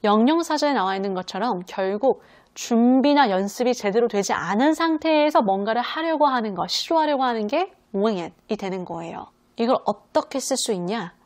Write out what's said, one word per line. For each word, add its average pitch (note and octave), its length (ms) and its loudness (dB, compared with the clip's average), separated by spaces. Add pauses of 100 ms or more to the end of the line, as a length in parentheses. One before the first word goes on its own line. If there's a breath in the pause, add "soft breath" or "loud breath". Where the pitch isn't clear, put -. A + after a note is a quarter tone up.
영영사전에 D4 680 2
나와 G3 240 0
있는 G3 160 -4
것처럼 F#3+ 540 -4
결국 G#3 560 -2 (320 soft breath)
준비나 B3+ 760 4
연습이 G3+ 460 0
제대로 A#3 340 0
되지 G3+ 240 -2
않은 G3+ 400 2
상태에서 D#4 680 2
뭔가를 G#3 400 0
하려고 D#4 440 0
하는 A#3 280 0
거, F3 120 -4
시도하려고 D4+ 560 0
하는 A3+ 240 -2
게 E4+ 240 -2 (240)
wing G3 280 0
it이 F3 360 -8
되는 F#3 280 -6
거예요. E3 400 -12 (300)
이걸 A#3 280 0
어떻게 - 560 -4
쓸 C4 160 -2
수 - 160 -4
있냐? F3+ 400 -6 (140)